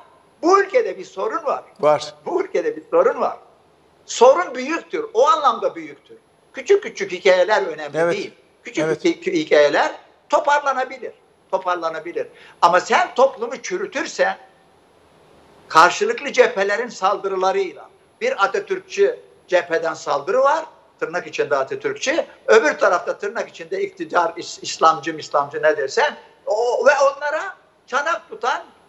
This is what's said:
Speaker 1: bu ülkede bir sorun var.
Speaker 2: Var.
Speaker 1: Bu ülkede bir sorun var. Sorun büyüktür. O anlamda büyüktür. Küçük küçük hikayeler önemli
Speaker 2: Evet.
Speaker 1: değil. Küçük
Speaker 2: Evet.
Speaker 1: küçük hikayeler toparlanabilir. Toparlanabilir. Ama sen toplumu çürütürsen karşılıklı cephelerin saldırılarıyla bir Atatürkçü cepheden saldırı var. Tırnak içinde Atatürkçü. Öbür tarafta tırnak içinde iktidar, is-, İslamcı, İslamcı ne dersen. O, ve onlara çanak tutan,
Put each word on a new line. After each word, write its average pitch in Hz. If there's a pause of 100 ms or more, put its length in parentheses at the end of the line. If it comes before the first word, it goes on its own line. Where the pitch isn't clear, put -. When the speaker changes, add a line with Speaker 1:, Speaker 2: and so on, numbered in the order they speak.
(420)
Speaker 1:
bu 381
ülkede 202
bir 180
sorun 226
var. - (160)
Speaker 2:
Var. 147 (120)
Speaker 1:
Bu 359
ülkede 160
bir 156
sorun 233
var. 120 (680)
Sorun 262
büyüktür. 254
O 247
anlamda 269
büyüktür. 151 (360)
Küçük 381
küçük -
hikayeler 185
önemli 151
Speaker 2:
Evet. 170
Speaker 1:
değil. 202 (300)
Küçük 160
Speaker 2:
Evet. 160
Speaker 1:
küçük 175
hikayeler 156 (380)
toparlanabilir. 269 (400)
Toparlanabilir. 165 (340)
Ama 175
sen 330
toplumu 240
çürütürsen 190 (1300)
karşılıklı 214
cephelerin 214
saldırılarıyla 190 (320)
bir 220
Atatürkçü 190 (280)
cepheden 165
saldırı 151
var. 294 (340)
Tırnak 160
içinde 143
Atatürkçü. 139 (220)
Öbür 226
tarafta 175
tırnak 208
içinde 180
iktidar, 170
is-, -
İslamcı, 160
İslamcı 147
ne 151
dersen. 226 (280)
O, 226
ve 285
onlara 285 (460)
çanak 285
tutan, 262 (260)